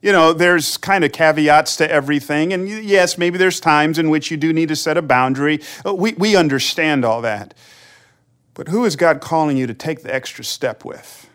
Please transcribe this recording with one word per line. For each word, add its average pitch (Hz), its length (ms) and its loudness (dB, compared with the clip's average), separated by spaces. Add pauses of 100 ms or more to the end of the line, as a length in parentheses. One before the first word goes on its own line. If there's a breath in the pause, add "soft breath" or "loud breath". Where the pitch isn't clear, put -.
you 202 120 0
know, 165 200 6
there's 175 440 2
kind 190 260 0
of 143 80 2
caveats 151 640 2
to 151 140 0
everything, 147 640 0
and 185 120 -4
y-, 214 180 -10
yes, 196 360 2
maybe 175 200 -2
there's 185 200 2
times 151 400 2
in 160 100 0
which 151 220 0
you 160 60 -6
do 156 160 0
need 160 160 0
to 151 80 -4
set 156 200 -2
a 170 60 0
boundary. 135 580 0 (240 loud breath)
Uh, 202 100 -4
we, 190 180 -2
we 202 240 0
understand 147 680 0
all 113 180 0
that. 107 320 -6 (1000 soft breath)
But - 140 -14
who 220 160 -2
is 190 100 0
God 160 260 2
calling 156 360 0
you 131 100 0
to 117 80 -6
take 160 280 -8
the - 120 -8
extra - 300 -10
step - 400 -8
with - 500 -18